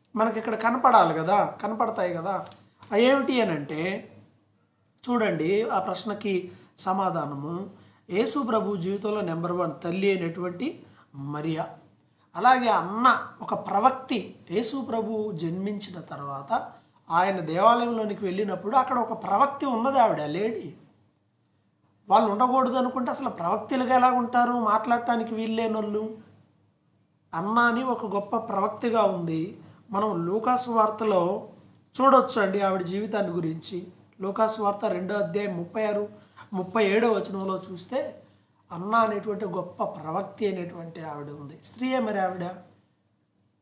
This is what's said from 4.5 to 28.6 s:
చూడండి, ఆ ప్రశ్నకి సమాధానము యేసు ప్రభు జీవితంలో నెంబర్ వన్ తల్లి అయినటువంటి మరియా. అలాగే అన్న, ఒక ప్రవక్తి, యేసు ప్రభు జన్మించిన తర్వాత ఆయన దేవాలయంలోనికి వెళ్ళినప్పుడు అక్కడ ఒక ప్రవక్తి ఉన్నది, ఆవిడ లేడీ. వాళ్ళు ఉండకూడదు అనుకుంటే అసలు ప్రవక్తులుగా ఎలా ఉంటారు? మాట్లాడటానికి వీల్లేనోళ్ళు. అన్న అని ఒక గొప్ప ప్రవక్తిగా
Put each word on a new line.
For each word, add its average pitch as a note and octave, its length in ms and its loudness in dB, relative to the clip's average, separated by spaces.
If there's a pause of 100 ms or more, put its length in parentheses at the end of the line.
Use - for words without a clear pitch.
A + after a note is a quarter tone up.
చూడండి, G#3 580 2
ఆ A3 100 0
ప్రశ్నకి F#3+ 760 -4 (260)
సమాధానము E3+ 920 -4 (400)
యేసు G#3+ 280 0
ప్రభు G#3+ 380 0
జీవితంలో G3+ 440 -2
నెంబర్ F3 320 -2
వన్ F3 200 -2 (120)
తల్లి F#3+ 240 0
అయినటువంటి F3+ 760 -4 (280)
మరియా. D3 540 -4 (680)
అలాగే B3 320 6
అన్న, G#3 580 2 (160)
ఒక - 120 -4
ప్రవక్తి, A3 840 0 (140)
యేసు A#3+ 300 -2
ప్రభు G#3+ 520 -4
జన్మించిన F3+ 680 -6
తర్వాత C#3+ 680 -6 (440)
ఆయన F#3 300 4
దేవాలయంలోనికి G#3+ 840 2
వెళ్ళినప్పుడు G3 520 0
అక్కడ B3+ 220 2
ఒక A3+ 260 -4
ప్రవక్తి C#4 420 2
ఉన్నది, A#3 320 0
ఆవిడ D#3 240 4
లేడీ. F#3+ 520 -4 (1300)
వాళ్ళు G#3+ 220 6
ఉండకూడదు B3+ 460 4
అనుకుంటే B3+ 340 0
అసలు C4 180 -4
ప్రవక్తులుగా A3+ 680 0
ఎలా B3+ 160 6
ఉంటారు? A#3+ 420 2
మాట్లాడటానికి A3+ 840 0
వీల్లేనోళ్ళు. A3 840 -2 (1160)
అన్న G#3 240 0
అని A#3+ 260 4
ఒక A#3 220 -2
గొప్ప G3 300 -2
ప్రవక్తిగా G#3+ 640 0